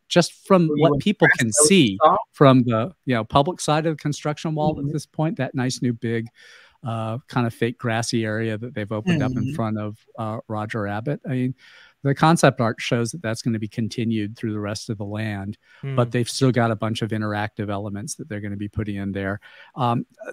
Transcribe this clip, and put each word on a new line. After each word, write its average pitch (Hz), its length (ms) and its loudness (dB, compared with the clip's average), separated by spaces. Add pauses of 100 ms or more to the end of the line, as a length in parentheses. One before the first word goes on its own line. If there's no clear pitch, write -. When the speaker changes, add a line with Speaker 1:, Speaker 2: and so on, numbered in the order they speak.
Speaker 1:
just - 380 2
from 180 220 6
Speaker 2:
Were 147 80 0
you 147 60 2
Speaker 1:
what 147 180 6
people 202 260 2
Speaker 2:
impressed - 120 4
Speaker 1:
can 123 80 0
Speaker 2:
by 110 100 -2
what - 60 4
you 156 60 6
Speaker 1:
see 127 360 6
Speaker 2:
saw? 175 120 6 (160)
Speaker 1:
from 131 320 8
the, 117 280 0 (140)
you 127 80 0
know, 110 100 0
public 143 360 2
side 156 260 0
of 156 100 -2
the - 60 -14
construction 151 520 -4
wall 151 200 0
Speaker 2:
Mm-hmm. 143 140 -4
Speaker 1:
at 151 40 -4
this 151 140 -6
point, - 320 -2
that 131 160 -4
nice 127 260 -2
new 120 140 0
big, 117 320 -4 (580)
uh, 113 320 -6 (120)
kind 120 180 0
of 113 80 -4
fake 117 240 -4
grassy 113 480 -2
area 107 320 -4
that 120 160 -12
they've 104 180 -6
opened 143 300 -2
up 131 80 -2
in 117 140 -4
Speaker 2:
Mm-hmm. 139 100 -6
Speaker 1:
front 110 240 -2
of, 107 180 -8 (220)
uh, 110 300 -6
Roger 107 340 -4
Rabbit. 107 420 -4
I 226 60 -10
mean, 127 240 -2 (480)
the 139 120 2
concept 156 480 4
art 113 180 -2
shows 117 320 -2
that 85 80 -12
that's 113 220 -4
gonna 113 160 0
be 107 100 -6
continued 110 680 -4
through 110 200 -6
the 107 60 -6
rest 104 280 -8
of 113 80 -6
the 104 80 -8
land, 104 540 -6 (240)
but 131 240 0
Speaker 3:
Hmm. 117 40 -6
Speaker 1:
they've 120 200 -2
still 131 200 2
got 117 200 2
a 107 60 -2
bunch 110 260 -4
of 107 80 -2
interactive 107 600 -4
elements 101 440 -8
that 135 120 -14
they're 107 140 -10
gonna 101 160 -8
be 104 140 -8
putting 104 260 -6
in 98 160 -6
there. 98 260 -4 (380)
Um, 120 300 -2 (260)